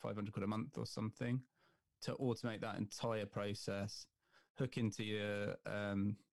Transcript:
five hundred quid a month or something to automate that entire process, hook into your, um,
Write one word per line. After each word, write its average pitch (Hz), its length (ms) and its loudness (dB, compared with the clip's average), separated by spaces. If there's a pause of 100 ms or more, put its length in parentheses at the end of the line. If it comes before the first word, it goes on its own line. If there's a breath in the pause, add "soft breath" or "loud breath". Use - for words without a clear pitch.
five 107 140 -2
hundred 104 180 -2
quid 101 100 -2
a 98 40 2
month 110 300 -2
or 113 80 0
something 120 560 -2 (600 soft breath)
to 123 140 -2
automate 117 460 0
that 107 160 0
entire 107 480 0
process, 101 800 -2 (540 soft breath)
hook 127 180 0
into 110 260 2
your, 104 520 0 (100)
um, 101 500 2 (180)